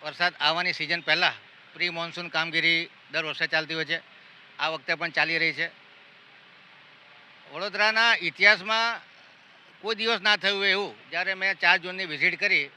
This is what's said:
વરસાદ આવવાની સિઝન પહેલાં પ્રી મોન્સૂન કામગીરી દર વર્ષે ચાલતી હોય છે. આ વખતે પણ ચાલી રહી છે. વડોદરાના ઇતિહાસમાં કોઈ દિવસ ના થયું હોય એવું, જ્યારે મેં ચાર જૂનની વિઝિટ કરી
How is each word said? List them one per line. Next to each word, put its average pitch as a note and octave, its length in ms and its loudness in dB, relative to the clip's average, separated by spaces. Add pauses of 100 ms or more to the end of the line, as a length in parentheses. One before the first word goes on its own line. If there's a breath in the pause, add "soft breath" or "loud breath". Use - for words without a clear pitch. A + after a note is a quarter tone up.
વરસાદ E3+ 380 -2
આવવાની E3 320 2
સિઝન D#3+ 280 -4
પહેલાં D#3 320 2 (420)
પ્રી F3 140 -4
મોન્સૂન E3+ 400 -8
કામગીરી E3 640 0 (200)
દર D#3+ 140 -4
વર્ષે D#3 220 -4
ચાલતી D#3+ 280 -2
હોય D#3+ 100 -2
છે. D#3+ 160 -4 (580)
આ D3 100 -2
વખતે D#3+ 260 -4
પણ E3 140 -4
ચાલી D#3+ 300 0
રહી D#3+ 140 2
છે. D#3+ 180 -4 (1800)
વડોદરાના G#3 680 4
ઇતિહાસમાં G#3 800 2 (800)
કોઈ A3 140 -2
દિવસ A3 260 0
ના G#3 160 4
થયું G3 220 0
હોય G3 120 2
એવું, G3 400 -2
જ્યારે F#3 240 -2
મેં F#3+ 200 0
ચાર F#3 240 0
જૂનની F#3 260 -8
વિઝિટ D#3 360 -2
કરી E3 360 0